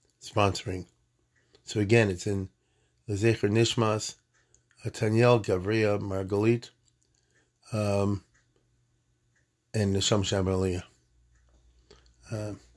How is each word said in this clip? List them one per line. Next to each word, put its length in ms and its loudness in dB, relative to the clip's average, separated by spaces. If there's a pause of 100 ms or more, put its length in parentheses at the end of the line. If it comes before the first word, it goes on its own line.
(220)
sponsoring. 640 -2 (760)
So 160 -4
again, 280 4
it's 180 -6
in 220 -4 (600)
the 60 -4
Zecher 360 2
Nishmas, 640 0 (720)
Ataniel 600 2
Gavria 560 0
Margalit, 680 -2 (1000)
um, 500 0 (1500)
and 220 0
Neshama 260 0
Shabbat 220 -2 (100)
Aliyah. 280 -2 (1500)
Uh, 240 -8 (220)